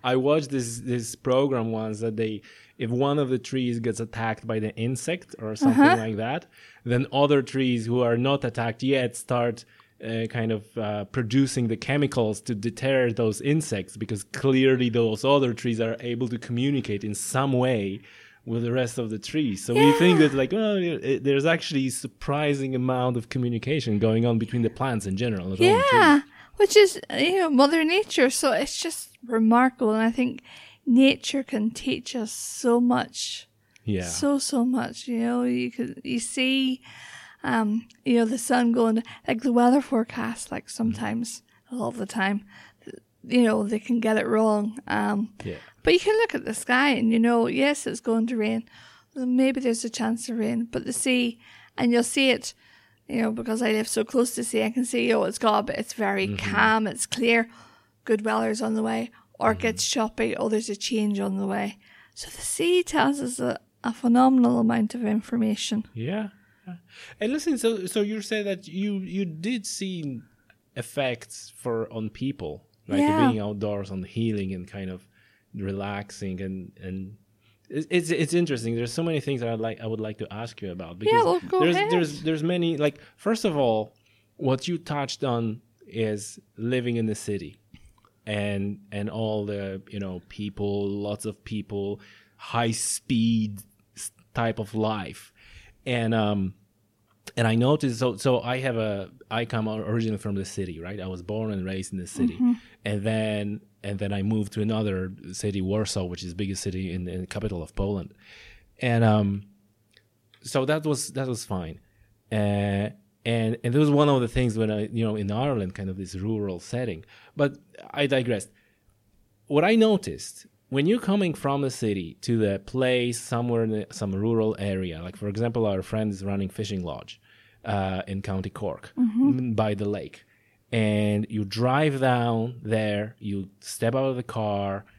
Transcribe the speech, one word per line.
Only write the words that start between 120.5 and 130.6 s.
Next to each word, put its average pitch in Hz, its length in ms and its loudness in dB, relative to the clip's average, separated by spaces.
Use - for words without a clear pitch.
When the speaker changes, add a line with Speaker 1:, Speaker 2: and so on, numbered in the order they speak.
Speaker 1:
when 139 160 2
you're 226 140 4
coming 196 340 2
from 143 280 -2
the 135 100 0
city 98 500 -4
to 117 160 0
the 98 220 2
place 123 600 0
somewhere 120 440 -2
in 110 80 0
the, 107 200 -4
some 98 240 -4
rural 110 420 2
area, 95 460 -4
like, 92 140 -12
for 104 100 -6
example, 113 400 -2
our 98 140 0
friend 107 300 -4
is 98 120 -8
running 98 260 -4
fishing 101 340 -6
lodge, - 360 -12
uh, 95 420 -2
in 98 140 -6
County 95 280 -4
Cork, - 480 -8
Speaker 2:
Mm-hmm. 220 420 2
Speaker 1:
m-, 123 140 -2
by 107 220 2
the 101 140 -4
lake. 98 340 -8